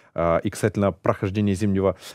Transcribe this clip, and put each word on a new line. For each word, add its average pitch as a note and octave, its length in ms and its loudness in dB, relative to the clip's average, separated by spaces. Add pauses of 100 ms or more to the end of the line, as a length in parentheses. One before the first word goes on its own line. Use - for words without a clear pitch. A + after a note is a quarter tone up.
(140)
э, E2+ 280 2
и G#2 80 0
касательно G2+ 420 0
прохождения G2+ 640 -2
зимнего, F#2+ 420 0 (180)